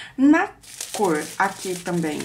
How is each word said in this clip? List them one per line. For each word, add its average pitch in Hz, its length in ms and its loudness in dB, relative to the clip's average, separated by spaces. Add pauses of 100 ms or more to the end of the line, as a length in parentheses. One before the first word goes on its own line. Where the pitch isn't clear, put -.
(180)
na 311 300 6 (460)
cor, 165 280 0 (160)
aqui 190 380 -2
também 165 500 -2